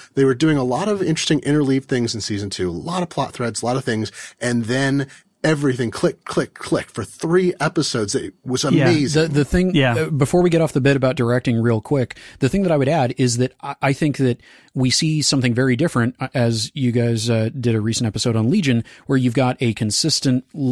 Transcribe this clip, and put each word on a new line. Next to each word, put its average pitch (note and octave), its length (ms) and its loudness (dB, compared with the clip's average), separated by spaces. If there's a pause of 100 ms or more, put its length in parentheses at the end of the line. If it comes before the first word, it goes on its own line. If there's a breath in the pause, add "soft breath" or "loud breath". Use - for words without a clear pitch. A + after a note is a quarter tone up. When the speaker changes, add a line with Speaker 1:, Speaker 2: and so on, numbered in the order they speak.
(140 loud breath)
Speaker 1:
they C#3 100 2
were C3+ 120 4
doing D3+ 200 2
a C3+ 80 0
lot B2+ 240 -2
of G#3 140 -2
interesting D#3+ 400 0
interleave C#3 440 0
things A#2+ 300 -2
in G#2 60 -6
season G2+ 280 -6
two, F#2 200 -4
a - 20 -6
lot E3+ 320 -6
of E3+ 60 -8
plot - 240 -4
threads, A#2 280 -6
a - 40 -6
lot B2 100 0
of C3+ 80 -4
things. A2 300 -4 (260 loud breath)
And A#2+ 260 -2
then C3+ 420 0 (360 loud breath)
everything C#3 460 0
click, - 340 -4
click, - 300 -4
click - 380 -4
for A2 120 -8
three F3+ 560 0
episodes. C3+ 540 -2
It - 220 -4 (100)
was B2 180 -4
Speaker 2:
Yeah. D3 60 -2 (180)
Speaker 1:
amazing. D3+ 360 2
Speaker 3:
The, E3 40 0 (120)
the C#3+ 60 4
thing, F3+ 280 0
Speaker 2:
Yeah. C3 220 4
Speaker 3:
uh, D#3 160 -2
before D#3 320 2
we F3+ 80 4
get D#3+ 100 4
off D#3 120 0
the C#3+ 80 2
bit C#3 140 4
about C3 200 2
directing B2 420 0
real A2+ 240 2
quick, C3+ 340 -2 (220 loud breath)
the C#3 100 0
thing F#3+ 140 0
that F3+ 100 0
I D3+ 60 2
would C3+ 100 2
add C#3 300 0
is A#2+ 200 0
that B2 220 0
I, C#3+ 220 -12
I C#3 120 0
think D3 240 -2
that B2+ 220 0 (360 soft breath)
we B2+ 160 0
see D#3 320 0
something B2+ 320 0
very B2+ 200 2
different, B2+ 440 0
uh, C3 160 -6
as A#2 400 0
you B2+ 160 0
guys, A#2 360 0
uh, A2+ 220 0 (100)
did A#2 140 0
a A2 80 0
recent A2+ 240 -2
episode A2 300 -2
on A2+ 160 2
Legion, C#3 320 2 (240 loud breath)
where C#3 100 2
you've B2 160 2
got B2+ 280 0
a A#2 120 0
consistent, - 720 0 (260)